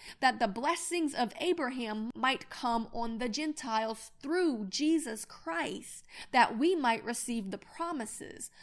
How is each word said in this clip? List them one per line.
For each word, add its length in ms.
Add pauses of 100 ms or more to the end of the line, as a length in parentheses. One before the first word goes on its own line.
(200)
that 180
the 100
blessings 680
of 220
Abraham 800
might 340
come 460
on 240
the 100
Gentiles 840 (100)
through 480
Jesus 580
Christ, 800 (240)
that 260
we 180
might 300
receive 460
the 80
promises 920 (120)